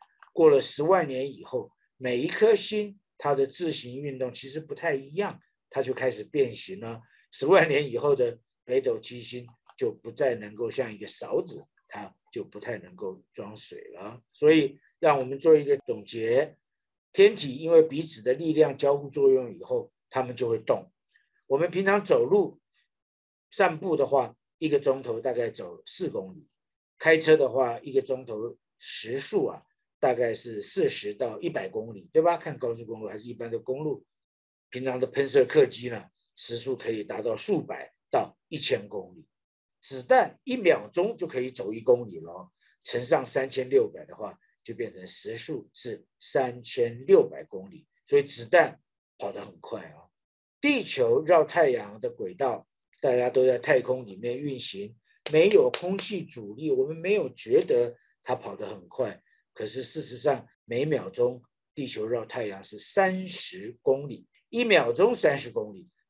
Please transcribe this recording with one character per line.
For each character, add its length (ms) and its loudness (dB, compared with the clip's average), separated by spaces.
过 160 8
了 100 6
十 240 -2
万 240 2
年 260 -6
以 100 -18
后， 280 -8
每 200 -2
一 100 -2
颗 280 4
星 440 -2
它 180 0
的 100 2
自 260 -4
行 300 -6
运 160 -8
动 160 -4
其 160 -8
实 100 -8
不 140 -12
太 220 -2
一 200 -8
样， 240 -6
它 120 -4
就 120 -2
开 160 -2
始 140 -6
变 320 -2
形 240 -10
了。 220 -12
十 160 -4
万 200 8
年 240 0
以 60 -2
后 180 2
的 240 0
北 180 0
斗 180 -2
七 200 -10
星 260 -10
就 160 -2
不 180 -16
再 240 0
能 200 -14
够 160 -4
像 200 -4
一 60 -16
个 80 -12
勺 360 -4
子， 260 -10
它 280 -16
就 120 -8
不 160 -16
太 200 -8
能 160 -20
够 280 -10
装 220 -14
水 380 -14
了。 380 -16
所 200 4
以 280 4
让 200 4
我 40 -2
们 160 -8
做 160 8
一 80 6
个 220 2
总 180 -6
结， 540 -2
天 220 6
体 220 -6
因 140 -2
为 120 10
彼 180 -2
此 200 -8
的 120 0
力 200 -2
量 220 4
交 220 2
互 120 -8
作 200 4
用 240 2
以 80 -16
后， 320 -6
它 140 -2
们 120 -8
就 140 -2
会 80 0
动。 340 -2
我 120 0
们 120 0
平 140 -2
常 200 4
走 220 4
路、 340 2
散 280 2
步 160 -2
的 120 2
话， 280 0
一 120 -2
个 100 2
钟 240 0
头 160 -6
大 140 -4
概 160 -2
走 360 -16
四 240 -6
公 240 -10
里， 160 -20
开 200 6
车 200 6
的 120 4
话， 320 0
一 100 -12
个 100 2
钟 240 -4
头 320 -8
时 400 -6
速 280 -2
啊， 140 -8
大 140 2
概 200 0
是 280 -8
四 280 0
十 240 -4
到 280 -6
一 80 -4
百 180 -6
公 260 -10
里， 200 -20
对 80 4
吧？ 160 4
看 200 -10
高 160 -4
速 120 -12
公 160 -12
路 60 -10
还 100 -12
是 100 -16
一 60 -10
般 180 -10
的 80 -4
公 240 -6
路， 220 -6
平 160 -8
常 120 -4
的 80 0
喷 220 -2
射 180 6
客 200 6
机 240 -6
呢， 160 -10
时 180 -4
速 220 -4
可 120 -8
以 140 -4
达 180 -10
到 140 -2
数 260 4
百 320 -12
到 280 -2
一 100 -10
千 300 -2
公 300 -12
里。 100 -20
子 220 -10
弹 420 4
一 100 -4
秒 380 2
钟 240 -2
就 100 -6
可 140 -4
以 100 -6
走 220 -8
一 80 -10
公 260 4
里 140 -14
了， 280 -16
乘 220 -4
上 220 2
三 240 -4
千 200 -4
六 200 4
百 160 -18
的 100 -20
话， 220 -12
就 100 -12
变 200 -8
成 120 -18
时 300 -10
速 380 -8
是 320 -8
三 460 -2
千 420 -4
六 220 8
百 160 -14
公 260 -14
里。 160 -20
所 120 2
以 60 4
子 220 -8
弹 340 4
跑 160 -8
得 120 -12
很 140 -20
快 220 -10
啊。 260 -20
地 220 2
球 420 2
绕 180 8
太 280 4
阳 280 -4
的 120 -6
轨 240 -8
道， 320 -2
大 140 2
家 160 2
都 160 4
在 100 4
太 240 2
空 240 -4
里 100 -16
面 220 -6
运 220 -6
行， 360 -6
没 160 8
有 220 6
空 260 -4
气 260 -4
阻 300 -12
力， 160 -6
我 160 2
们 100 -8
没 200 -2
有 180 -2
觉 320 2
得 320 0
它 140 -4
跑 200 -12
得 140 -10
很 180 -14
快。 360 -6
可 120 -8
是 160 -6
事 220 -4
实 160 -10
上， 280 0
每 200 -2
秒 240 -2
钟 320 -2
地 140 -6
球 180 -2
绕 180 -2
太 220 -8
阳 180 -10
是 140 -12
三 500 0
十 540 -6
公 260 0
里， 200 -14
一 140 -2
秒 300 4
钟 220 4
三 200 2
十 140 -4
公 240 -6
里， 160 -20